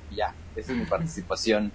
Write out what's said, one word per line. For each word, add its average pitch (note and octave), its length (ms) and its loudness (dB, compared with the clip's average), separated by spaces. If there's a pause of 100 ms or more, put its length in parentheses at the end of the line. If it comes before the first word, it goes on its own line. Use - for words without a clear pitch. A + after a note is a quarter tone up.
(120)
y - 40 -10
ya, - 180 0 (220)
esa - 160 -4
es B2+ 80 0
mi A2+ 60 -2
participación G2 880 2